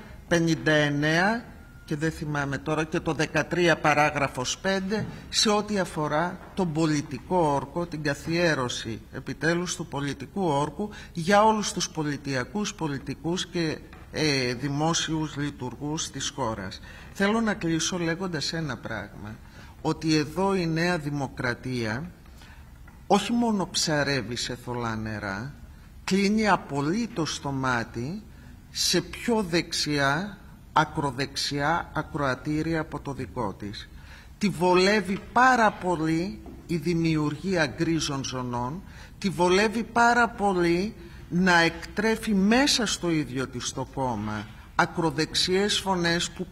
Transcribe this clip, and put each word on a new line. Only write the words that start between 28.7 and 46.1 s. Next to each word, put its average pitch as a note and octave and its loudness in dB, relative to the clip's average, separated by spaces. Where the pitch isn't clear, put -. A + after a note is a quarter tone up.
πιο A3 0
δεξιά, D3+ 0
ακροδεξιά C#3+ 2
ακροατήρια D3+ -2
από D3 -6
το C#3 -8
δικό B2 -4
της. - -12
Τη G#3 0
βολεύει F3+ 4
πάρα A#3+ 6
πολύ F3 -2
η E3 -2
δημιουργία D#3+ 2
γκρίζων D3 -2
ζωνών, B2 -4
τη G3 -2
βολεύει F#3+ 4
πάρα A#3 4
πολύ F#3+ 2
να F3 6
εκτρέφει G#3+ 2
μέσα A#3 4
στο - -2
ίδιο C3 0
της A#2 -6
το C3 -6
κόμμα G#2+ -4
ακροδεξιές E3+ 2
φωνές F3 0